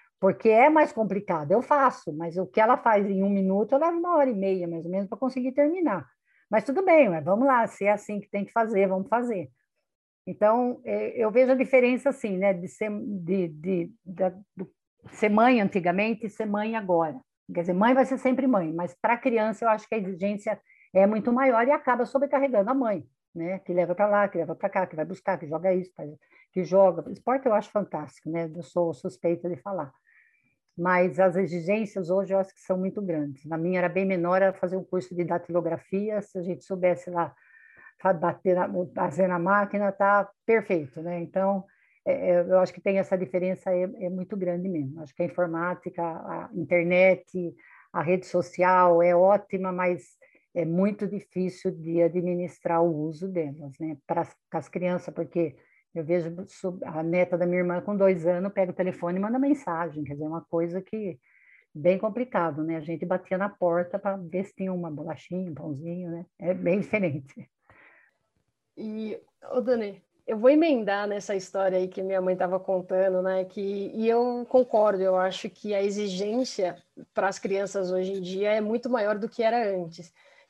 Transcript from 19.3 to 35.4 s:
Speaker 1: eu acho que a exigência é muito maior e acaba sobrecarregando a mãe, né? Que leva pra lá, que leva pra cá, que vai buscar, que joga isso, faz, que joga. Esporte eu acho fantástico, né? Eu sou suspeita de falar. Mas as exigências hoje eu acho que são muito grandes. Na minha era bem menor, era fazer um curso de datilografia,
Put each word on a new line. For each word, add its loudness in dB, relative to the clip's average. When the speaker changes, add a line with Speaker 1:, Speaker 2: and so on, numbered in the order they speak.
Speaker 1:
eu 4
acho 0
que -4
a -2
exigência -4
é 8
muito 0
maior 4
e 4
acaba 2
sobrecarregando 2
a 0
mãe, 0
né? -6
Que -8
leva 2
pra 2
lá, 4
que -4
leva -4
pra -4
cá, 0
que -14
vai -2
buscar, -4
que -12
joga 0
isso, -4
faz, -12
que -4
joga. 4
Esporte -2
eu 4
acho 0
fantástico, -6
né? -4
Eu -10
sou -2
suspeita -4
de -6
falar. -8
Mas 2
as 4
exigências -2
hoje 0
eu 2
acho -4
que -20
são -2
muito -4
grandes. -6
Na -6
minha -2
era 0
bem -2
menor, 2
era 4
fazer -4
um -6
curso -6
de -2
datilografia, -4